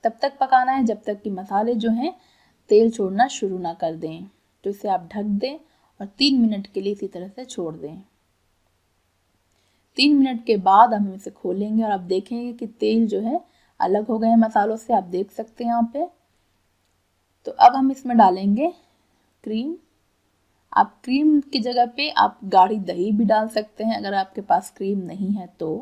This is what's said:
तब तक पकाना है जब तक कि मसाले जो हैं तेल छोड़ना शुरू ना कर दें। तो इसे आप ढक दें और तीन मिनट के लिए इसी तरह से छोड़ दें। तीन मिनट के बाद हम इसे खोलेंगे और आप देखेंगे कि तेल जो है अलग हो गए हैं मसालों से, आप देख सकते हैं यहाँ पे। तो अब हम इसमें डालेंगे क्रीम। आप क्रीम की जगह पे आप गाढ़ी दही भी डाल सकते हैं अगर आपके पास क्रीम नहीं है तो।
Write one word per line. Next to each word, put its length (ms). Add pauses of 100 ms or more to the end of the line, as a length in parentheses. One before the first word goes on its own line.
तब 180
तक 160
पकाना 340
है 120
जब 180
तक 200
कि 80
मसाले 460
जो 160
हैं 220 (560)
तेल 200
छोड़ना 380
शुरू 300
ना 160
कर 220
दें। 300 (380)
तो 60
इसे 180
आप 200
ढक 160 (140)
दें 160 (460)
और 80
तीन 320
मिनट 260
के 140
लिए 120
इसी 160
तरह 200
से 160
छोड़ 320
दें। 260 (1900)
तीन 200
मिनट 300
के 120
बाद 360
हम 200
इसे 180
खोलेंगे 520
और 60
आप 120
देखेंगे 500
कि 140
तेल 420
जो 140
है 180 (400)
अलग 260
हो 120
गए 100
हैं 100
मसालों 380
से, 180
आप 100
देख 280
सकते 320
हैं 60
यहाँ 220
पे। 140 (1400)
तो 60
अब 240
हम 140
इसमें 280
डालेंगे 540 (720)
क्रीम। 320 (960)
आप 220 (100)
क्रीम 380
की 180
जगह 280
पे 240
आप 320
गाढ़ी 340
दही 340
भी 120
डाल 240
सकते 360
हैं 120
अगर 180
आपके 280
पास 340
क्रीम 240
नहीं 320
है 140 (120)
तो। 100 (140)